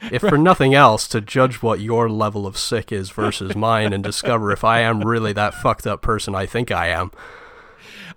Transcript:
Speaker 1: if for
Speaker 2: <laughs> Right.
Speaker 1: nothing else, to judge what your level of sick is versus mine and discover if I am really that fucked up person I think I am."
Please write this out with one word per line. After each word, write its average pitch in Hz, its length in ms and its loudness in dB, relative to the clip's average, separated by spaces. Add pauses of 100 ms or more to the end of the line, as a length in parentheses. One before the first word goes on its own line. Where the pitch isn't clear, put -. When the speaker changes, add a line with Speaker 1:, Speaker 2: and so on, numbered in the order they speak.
(120)
Speaker 1:
if 123 100 -2
for - 60 0
Speaker 2:
<laughs> 190 40 4
Right. 143 80 6
Speaker 1:
nothing 151 360 4
else, 123 340 6
to 113 120 -2
judge 127 400 0
what 110 180 0
your 113 300 0
level 104 360 -2
of 95 120 -10
sick - 340 -4
is 95 200 -6
versus 104 440 -4
mine 107 380 0
and 101 100 -4
discover 104 480 -2
if 98 120 -2
I 117 180 4
am 113 200 0
really 110 320 0
that 101 200 -2
fucked - 340 -2
up 104 140 -4
person 104 340 -2
I 95 100 -4
think 117 240 -4
I 87 180 -2
am." 85 240 -4 (1040)